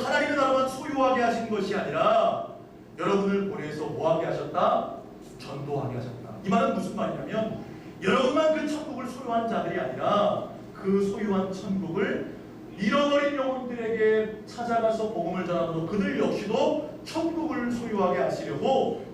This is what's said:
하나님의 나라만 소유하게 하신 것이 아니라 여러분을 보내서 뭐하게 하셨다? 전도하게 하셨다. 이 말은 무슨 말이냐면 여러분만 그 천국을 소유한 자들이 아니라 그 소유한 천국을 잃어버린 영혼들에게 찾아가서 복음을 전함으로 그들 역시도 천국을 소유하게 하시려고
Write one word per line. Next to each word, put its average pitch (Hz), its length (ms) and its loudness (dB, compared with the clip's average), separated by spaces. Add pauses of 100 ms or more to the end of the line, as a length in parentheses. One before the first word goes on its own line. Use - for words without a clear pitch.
하나님의 285 340 2
나라만 262 340 4
소유하게 262 520 2
하신 233 280 2
것이 202 260 0
아니라 - 720 2 (500)
여러분을 196 520 2
보내서 151 360 -6
뭐하게 160 420 2
하셨다? 160 680 0 (440)
전도하게 135 580 -6
하셨다. - 220 -8 (260)
이 190 60 -2
말은 - 260 4
무슨 - 200 -4
말이냐면 - 640 -2 (420)
여러분만 285 540 4
그 311 120 -2
천국을 254 400 -6
소유한 233 400 -2
자들이 175 320 -2
아니라 - 680 2 (240)
그 196 300 2
소유한 196 480 0
천국을 185 840 -2 (420)
잃어버린 285 560 4
영혼들에게 233 1120 0
찾아가서 226 680 0
복음을 175 340 -2
전함으로 165 420 0
그들 202 320 0
역시도 262 840 0
천국을 311 680 -2
소유하게 196 480 0
하시려고 - 840 0 (100)